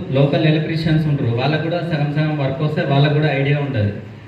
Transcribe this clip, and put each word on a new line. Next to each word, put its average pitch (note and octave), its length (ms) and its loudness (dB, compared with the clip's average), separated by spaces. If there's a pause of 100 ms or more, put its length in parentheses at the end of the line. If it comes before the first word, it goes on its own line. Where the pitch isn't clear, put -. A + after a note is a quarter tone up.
(120)
లోకల్ D#3 340 4
ఎలక్ట్రీషియన్స్ D#3 600 0
ఉంటారు, C3 240 0
వాళ్ళకు C#3+ 320 0
కూడా E3+ 160 -2
సగం D3 380 -2
సగం D3+ 220 0
వర్క్ C3+ 240 -2
వస్తే D#3+ 200 -2
వాళ్ళకు C#3+ 320 2
కూడా D3+ 260 2
ఐడియా C#3+ 180 2
ఉండదు. A2+ 340 0 (360)